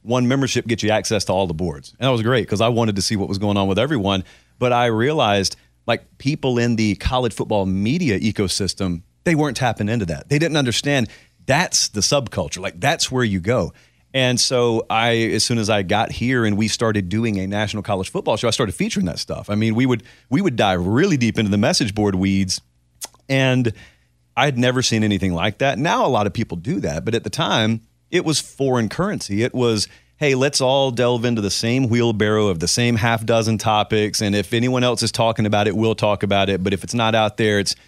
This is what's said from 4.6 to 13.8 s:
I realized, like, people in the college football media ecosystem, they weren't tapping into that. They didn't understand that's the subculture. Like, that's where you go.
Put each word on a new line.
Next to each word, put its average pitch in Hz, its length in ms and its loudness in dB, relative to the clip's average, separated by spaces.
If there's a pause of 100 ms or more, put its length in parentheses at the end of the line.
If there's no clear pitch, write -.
I 120 120 2
realized, 110 680 0 (300)
like, - 300 -4
people 135 400 -2
in 120 200 2
the 107 180 2
college 123 400 -2
football 101 320 -2
media 104 520 0
ecosystem, 95 840 -2 (220)
they 175 100 2
weren't 147 220 0
tapping 110 340 -2
into 113 160 -2
that. 78 240 -8
They 143 80 2
didn't 160 180 0
understand 135 520 0 (360)
that's 156 440 0
the 104 120 -6
subculture. 98 600 -2
Like, 90 180 -8
that's 147 300 -2
where 127 140 0
you 101 140 0
go. 95 360 -2 (400)